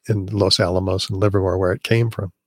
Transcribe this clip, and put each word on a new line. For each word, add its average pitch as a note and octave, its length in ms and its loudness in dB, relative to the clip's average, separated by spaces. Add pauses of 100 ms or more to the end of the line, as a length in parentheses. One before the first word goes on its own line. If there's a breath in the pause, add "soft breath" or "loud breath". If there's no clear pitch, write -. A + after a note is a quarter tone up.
in G2 180 -2
Los G2+ 340 2
Alamos F#2 480 0
and G2 100 -4
Livermore, F#2+ 380 2
where F#2 160 0
it - 120 -6
came A#2 260 2
from. G2 220 -8 (140)